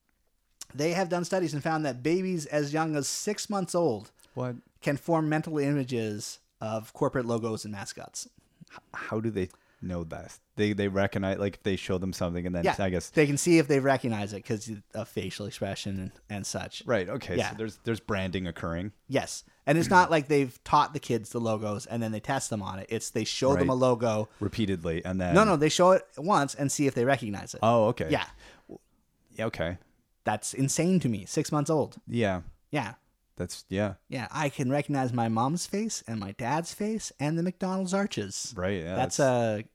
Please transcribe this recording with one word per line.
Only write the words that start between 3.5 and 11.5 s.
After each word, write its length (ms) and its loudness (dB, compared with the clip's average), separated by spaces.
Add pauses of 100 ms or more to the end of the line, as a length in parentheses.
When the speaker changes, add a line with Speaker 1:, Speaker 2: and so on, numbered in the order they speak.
Speaker 1:
old 360 0 (220)
Speaker 2:
What? 220 -6 (260)
Speaker 1:
can 160 0
form 320 2
mental 300 0
images 800 -2 (220)
of 320 -6
corporate 320 0
logos 400 0
and 80 -8
mascots. 540 -12 (460)
Speaker 2:
H-, 60 -18 (140)
how 260 -6
do 100 -2
they 200 -2 (320)
know 240 -4
that? 320 -12 (180)
They, 180 2
they 140 2
recognize, 500 2
like, 180 0